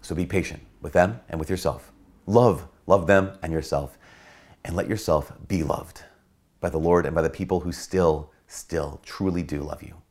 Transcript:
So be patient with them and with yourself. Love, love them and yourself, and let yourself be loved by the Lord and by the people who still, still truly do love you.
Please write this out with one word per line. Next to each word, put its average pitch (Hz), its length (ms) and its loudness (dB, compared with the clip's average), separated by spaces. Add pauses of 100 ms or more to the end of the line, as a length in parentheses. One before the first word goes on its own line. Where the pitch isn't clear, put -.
So - 140 -8
be 90 100 -2
patient 87 360 -4 (200)
with - 120 -12
them 92 340 4
and 82 100 -8
with 80 120 -6
yourself. 85 420 -4 (360)
Love, 104 400 4 (200)
love 92 180 4
them 98 380 4
and 82 100 -6
yourself, 73 460 -4 (640)
and 85 120 -8
let 92 120 -2
yourself 82 440 0 (160)
be 85 160 0
loved - 380 -6 (580)
by 92 100 -2
the 82 100 -2
Lord 85 260 4
and 69 80 -4
by 80 80 2
the 80 80 2
people 90 300 -4
who 87 120 -6
still, 80 600 0 (160)
still 76 560 -8
truly 87 400 -4
do 73 180 -8
love 76 220 -10
you. - 120 -18 (160)